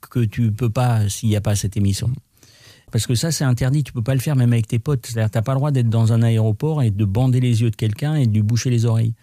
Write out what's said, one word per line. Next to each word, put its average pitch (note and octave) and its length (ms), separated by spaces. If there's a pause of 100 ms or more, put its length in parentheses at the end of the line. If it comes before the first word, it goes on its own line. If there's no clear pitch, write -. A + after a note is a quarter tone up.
que B2 120
tu A2+ 300
peux A2 200
pas A#2 360
s'il G#2+ 220
y G#2 60
a G#2 60
pas G#2 140
cette G2+ 220
émission. G2+ 320 (840)
Parce G#2+ 140
que B2+ 100
ça, E3 160
c'est D3+ 140
interdit, C3 380
tu - 100
peux A#2+ 80
pas C3+ 140
le C3 40
faire D3 160
même B2 160
avec A2+ 160
tes A#2+ 120
potes. C#3 260
C'est-à-dire, A2 240
t'as A2 140
pas C3+ 100
le C3+ 60
droit D3 120
d'être B2 180
dans A2+ 220
un A#2 120
aéroport A#2 580
et A2+ 80
de G2+ 160
bander B2 340
les A#2+ 220
yeux A#2+ 80
de G#2+ 60
quelqu'un C#3+ 400
et C#3+ 100
de G#2+ 80
lui G#2+ 80
boucher A#2 300
les A#2 140
oreilles. A2+ 380